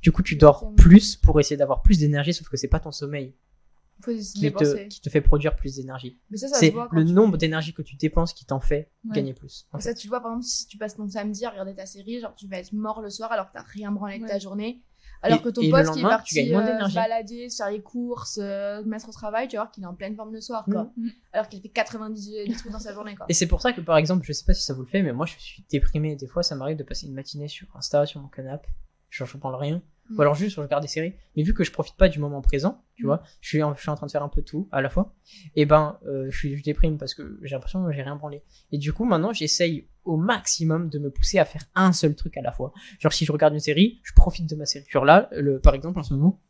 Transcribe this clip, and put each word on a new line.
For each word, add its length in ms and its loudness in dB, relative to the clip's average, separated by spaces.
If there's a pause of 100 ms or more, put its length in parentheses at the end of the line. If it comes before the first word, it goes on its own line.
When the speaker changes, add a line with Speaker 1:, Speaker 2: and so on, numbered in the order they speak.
Speaker 1:
Du 100 6
coup, 100 0
tu 140 -2
dors 280 8
Speaker 2:
Exactement. 120 -10
Speaker 1:
plus 400 12
pour 240 6
essayer 160 0
d'avoir 260 0
plus 160 8
d'énergie, 360 0
sauf 160 -12
que 80 -8
c'est 100 -6
pas 100 2
ton 140 -8
sommeil 420 -10 (680)
Speaker 2:
Faut 100 -8
se 220 -8
Speaker 1:
qui 80 -6
Speaker 2:
dépenser. 420 0
Speaker 1:
te, 100 -18
qui 60 -20
te 80 -8
fait 140 2
produire 340 4
plus 200 -8
d'énergie. 440 -14 (100)
Speaker 2:
Mais 60 -12
ça, 120 -8
ça 100 -2
Speaker 1:
C'est 100 6
Speaker 2:
se 60 4
voit 140 -6
quand 80 -2
Speaker 1:
le 100 4
Speaker 2:
tu 60 2
Speaker 1:
nombre 260 4
d'énergie 340 -2
que 100 -12
tu 140 -16
dépenses 380 -2
qui 100 -20
t'en 160 -4
fait 320 -2 (160)
Speaker 3:
Ouais. 80 -6
Speaker 1:
gagner 160 -4
plus, 400 -20
en 60 -10
Speaker 2:
Et 20 -8
ça, 100 -6
Speaker 1:
fait. 60 -6
Speaker 2:
tu 120 -18
vois, 120 -6
par 120 -10
exemple, 140 -8
si 200 -8
tu 100 -20
passes 200 -10
ton 120 -10
samedi 380 -8
à 40 -8
regarder 240 -12
ta 120 -16
série, 340 -12
genre, 140 -14
tu 140 -20
vas 100 -10
être 160 -14
mort 260 -6
le 80 -12
soir 240 -10
alors 160 -4
que 60 -20
t'as 100 -16
rien 260 -12
branlé 280 -8
de 80 -12
ta 80 -6
Speaker 3:
Ouais. 60 -4
Speaker 2:
journée. 420 -10 (400)
Alors 180 4
Speaker 1:
Et, 20 -18
Speaker 2:
que 80 -2
ton 100 -4
Speaker 1:
et 60 2
le 40 4
Speaker 2:
pote 120 6
qui 160 0
est 40 -2
Speaker 1:
lendemain, 60 2
tu 80 4
Speaker 2:
parti, 200 -6
Speaker 1:
gagnes 160 0
moins 100 2
Speaker 2:
euh, 40 0
se 60 0
Speaker 1:
d'énergie. 220 -2
Speaker 2:
balader, 560 -4
se 80 -12
faire 120 -4
les 120 -8
courses, 580 -10
euh, 420 -8
se 60 -6
mettre 180 -10
au 60 -20
travail, 360 -6
tu 80 -10
vas 80 -4
voir 60 -14
qu'il 140 -18
est 20 -14
en 80 -14
pleine 220 -12
forme 160 -14
le 80 -14
soir, 240 -10
quoi. 200 -2 (120)
Speaker 1:
Mm. 80 -8
Speaker 3:
Mm. 60 -6 (240)
Speaker 2:
Alors 160 -4
qu'il 100 -18
fait 80 -20
quatre-vingt-dix 640 -8 (180)
des 60 -4
trucs 180 -12
dans 60 -12
sa 160 -12
journée, 220 -14
quoi. 120 -16
Speaker 1:
Et 60 -2
c'est 120 0
pour 140 0
ça 140 0
que, 80 -10
par 160 4
exemple, 260 2
je 80 -10
sais 140 -6
pas 80 6
si 100 -2
ça 80 -6
vous 80 -8
le 80 -12
fait, 140 0
mais 100 -2
moi, 140 -4
je 120 -12
suis 300 -20
déprimé. 480 0
Des 100 -14
fois, 160 -4
ça 120 -2
m'arrive 240 -6
de 60 -10
passer 220 -12
une 60 -14
matinée 360 -12
sur 180 -16 (100)
Insta, 300 0
sur 160 -12
mon 60 -18
canapé. 420 -12 (400)
Genre, 180 -10
je 80 -18
branle 200 -8
rien. 260 -6 (280)
Speaker 2:
Mm. 80 -8
Speaker 1:
Ou 40 6
alors 120 6
juste, 220 -4
je 40 -10
regarde 220 -2
des 60 -10
séries. 260 -6 (220)
Mais 60 0
vu 120 2
que 100 0
je 80 -6
profite 240 -8
pas 140 6
du 80 -8
moment 240 -6
présent, 420 0 (100)
tu 100 -12
Speaker 2:
Mm. 20 -2
Speaker 1:
vois, 160 0 (180)
je 80 -16
suis 140 0
en, 120 -2
je 60 -14
suis 100 -8
en 60 -2
train 100 -12
de 60 -14
faire 100 -2
un 60 -8
peu 140 -2
tout 280 -8
à 120 -2
la 80 -2
fois, 240 -2 (420)
et 80 4
ben, 420 2
euh, 220 -6
je 80 -8
suis, 200 -4
je 60 -10
déprime 360 2
parce 160 -10
que 280 -16
j'ai 120 -10
l'impression 320 -6
que 60 -4
j'ai 100 -6
rien 140 -10
branlé. 260 -14 (300)
Et 60 -4
du 140 -4
coup, 140 -4
maintenant, 260 0
j'essaye 560 -2 (160)
au 120 -2
maximum 760 -2
de 80 -8
me 120 -6
pousser 280 2
à 60 6
faire 200 -8 (100)
un 180 4
seul 220 2
truc 220 -8
à 60 -10
la 100 -4
fois. 200 -8 (260)
Genre, 140 0
si 120 -2
je 80 -4
regarde 220 2
une 60 -4
série, 420 2
je 120 -16
profite 340 8
de 80 -8
ma 100 -10
série. 240 -8
Genre 140 2
là, 280 8
le, 280 -2
par 140 8
exemple, 240 -6
en 40 -6
ce 120 -6
moment 360 2